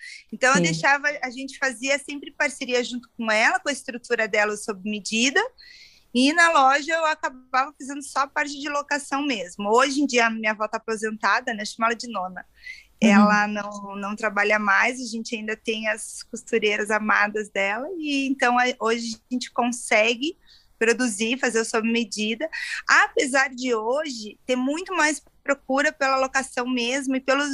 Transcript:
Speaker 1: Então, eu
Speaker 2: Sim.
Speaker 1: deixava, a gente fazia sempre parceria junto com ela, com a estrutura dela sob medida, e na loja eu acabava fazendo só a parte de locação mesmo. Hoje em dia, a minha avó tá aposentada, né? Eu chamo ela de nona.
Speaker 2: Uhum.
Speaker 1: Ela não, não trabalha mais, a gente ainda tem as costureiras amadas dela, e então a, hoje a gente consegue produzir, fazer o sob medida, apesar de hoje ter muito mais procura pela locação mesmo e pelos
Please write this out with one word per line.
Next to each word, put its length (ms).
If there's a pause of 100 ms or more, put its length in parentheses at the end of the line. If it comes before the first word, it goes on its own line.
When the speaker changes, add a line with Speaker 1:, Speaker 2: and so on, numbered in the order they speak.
(320)
Speaker 1:
Então, 180
eu 80
Speaker 2:
Sim. 40
Speaker 1:
deixava, 460 (140)
a 80
gente 280
fazia 400
sempre 320
parceria 540
junto 320
com 140
ela, 280
com 100
a 40
estrutura 560
dela 280
sob 320
medida, 520 (720)
e 180
na 200
loja 420
eu 100
acabava 760
fazendo 240
só 180
a 60
parte 320
de 100
locação 580
mesmo. 420
Hoje 320
em 60
dia, 200
a 40
minha 220
avó 140
tá 120
aposentada, 760
né? 100
Eu 40
chamo 200
ela 80
de 140
nona. 380 (560)
Speaker 2:
Uhum. 80
Speaker 1:
Ela 360
não, 500
não 200
trabalha 420
mais, 420
a 40
gente 320
ainda 200
tem 320
as 340
costureiras 680
amadas 600
dela, 360 (120)
e 300
então 300
a, 60 (160)
hoje 360 (140)
a 40
gente 180
consegue 840 (420)
produzir, 600
fazer 220
o 40
sob 260
medida, 580 (400)
apesar 600
de 240
hoje 720
ter 100
muito 380
mais 280 (200)
procura 500
pela 240
locação 520
mesmo 480
e 40
pelos 340